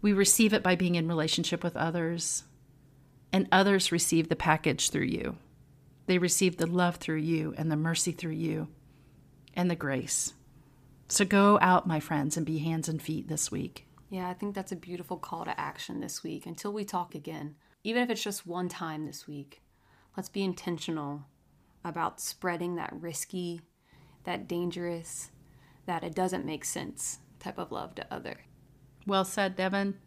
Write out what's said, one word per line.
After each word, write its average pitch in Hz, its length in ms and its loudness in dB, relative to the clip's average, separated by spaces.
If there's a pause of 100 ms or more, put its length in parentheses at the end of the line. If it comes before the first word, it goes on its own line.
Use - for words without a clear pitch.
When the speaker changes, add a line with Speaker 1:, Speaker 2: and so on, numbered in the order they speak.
Speaker 1:
We 208 100 6
receive 202 400 8
it 214 120 4
by 185 120 6
being 180 200 2
in 165 120 2
relationship 165 560 0
with 170 140 -2
others, 165 680 -2 (880)
and 185 220 2
others 196 360 6
receive 165 380 2
the 160 80 2
package 156 540 2
through - 160 0
you. - 320 -2 (720)
They 185 100 4
receive 180 400 4
the 165 100 2
love 175 300 2
through 156 220 -2
you 156 380 0
and 156 140 0
the 151 60 2
mercy 165 340 0
through 160 220 -6
you 156 340 -2 (880)
and 180 160 2
the 170 40 0
grace. 135 580 -2 (760)
So - 180 4
go 202 360 8
out, 185 260 6
my 160 120 2
friends, 147 360 0
and 165 100 0
be 160 120 -2
hands 160 320 -2
and 160 120 -2
feet - 260 -6
this 156 220 -2
week. - 380 -6 (220)
Speaker 2:
Yeah, 185 200 -6
I 180 40 -6
think 202 200 -6
that's 190 180 -8
a 190 40 -6
beautiful 175 420 -8
call 165 280 -8
to - 140 -6
action - 420 -6
this - 220 -8
week. - 220 -8
Until 202 280 -8
we 208 120 -6
talk 180 300 -6
again, 151 400 -10 (280)
even 233 200 0
if 240 60 -2
it's 220 140 -2
just 202 220 -6
one 180 220 -2
time 156 380 -6
this 143 220 -12
week, 143 340 -14 (560)
let's 185 120 -8
be 196 140 -2
intentional 160 840 -4 (580)
about 170 360 -4
spreading 175 560 -2
that 170 160 -4
risky, 170 680 -6 (640)
that 180 220 -6
dangerous, 175 840 -4 (540)
that 170 180 -4
it 170 100 -8
doesn't 185 320 0
make 156 200 -6
sense - 540 -6 (200)
type - 180 -10
of 180 140 -8
love - 240 -8
to - 180 -10
other. - 280 -10 (680)
Speaker 1:
Well 190 160 2
said, 185 320 -2
Devin. 190 400 0 (120)